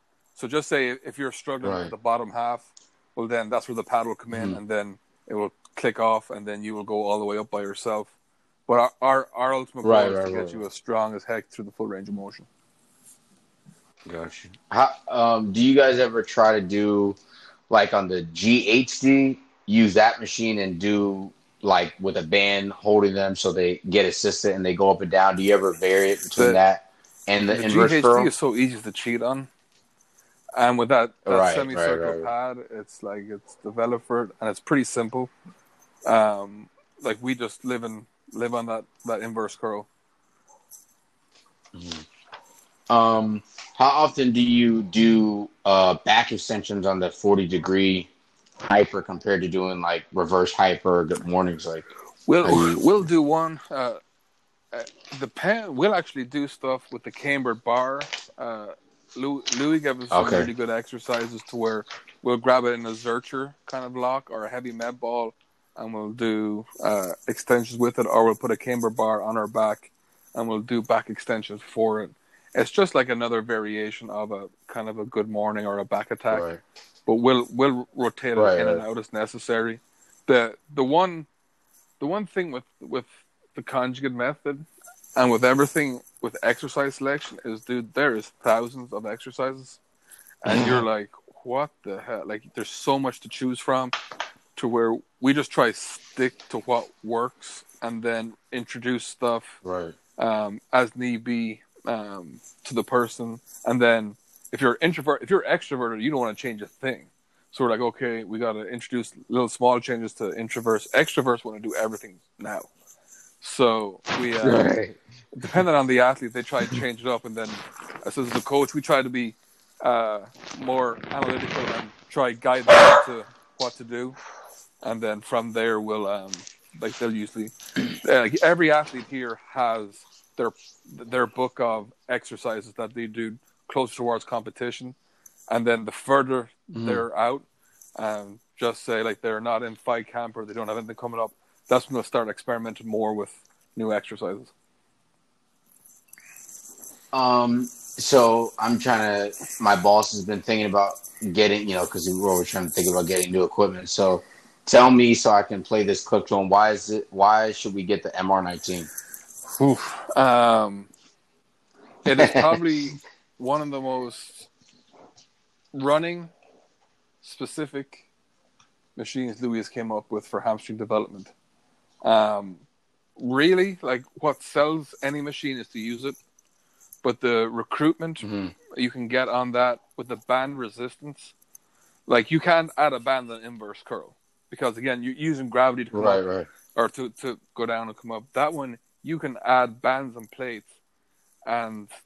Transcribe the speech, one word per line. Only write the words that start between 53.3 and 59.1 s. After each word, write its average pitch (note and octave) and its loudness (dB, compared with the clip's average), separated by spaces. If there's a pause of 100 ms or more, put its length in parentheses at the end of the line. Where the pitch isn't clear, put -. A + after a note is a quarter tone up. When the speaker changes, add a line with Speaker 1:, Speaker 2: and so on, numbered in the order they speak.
Speaker 1:
Uh, B2+ -6 (800)
uh, A#2+ -10 (360)
the C3+ -8
pen, G3 -4
we'll F#3+ 2
actually C#3+ -4
do C#3+ -4
stuff - -6
with B2 -12
the A#2+ -14
cambered C3 -4
bar. B2+ -2 (360)
Uh, A2 -10 (480)